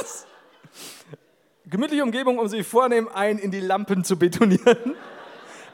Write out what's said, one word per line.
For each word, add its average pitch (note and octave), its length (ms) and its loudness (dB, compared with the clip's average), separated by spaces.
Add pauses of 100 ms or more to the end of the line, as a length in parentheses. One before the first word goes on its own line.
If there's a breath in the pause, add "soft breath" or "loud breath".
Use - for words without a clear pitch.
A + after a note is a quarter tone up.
(1700 loud breath)
Gemütliche C#4+ 380 -2
Umgebung, B3 360 0
um A3 80 -2
sich G3+ 180 -6
vornehm A#3 480 2
ein G#3 240 0
in G3+ 140 -6
die F#3+ 80 -6
Lampen F#3+ 440 0
zu F#3 140 0
betonieren. G3 760 4 (800 loud breath)